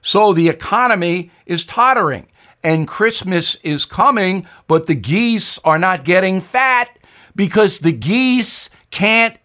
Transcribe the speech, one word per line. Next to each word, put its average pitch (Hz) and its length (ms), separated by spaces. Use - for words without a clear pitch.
So 208 300
the 165 160
economy 180 800
is 170 200
tottering, 233 640
and 160 240
Christmas 190 760
is 151 200
coming, 196 640
but 160 180
the 165 100
geese 190 680
are 160 140
not 175 260
getting 185 340
fat 247 600
because 202 440
the 165 120
geese 233 760
can't 220 520